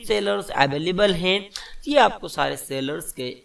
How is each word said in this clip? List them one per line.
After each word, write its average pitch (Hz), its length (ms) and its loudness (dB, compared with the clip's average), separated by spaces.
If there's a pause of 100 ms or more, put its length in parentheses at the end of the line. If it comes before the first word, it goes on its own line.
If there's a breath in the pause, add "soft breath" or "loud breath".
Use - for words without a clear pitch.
sellers 202 420 0
available 170 640 2
हैं। 185 360 0 (380 loud breath)
ये 294 100 2
आपको 220 300 4
सारे 143 300 -2
sellers 139 560 -6
के 123 320 -8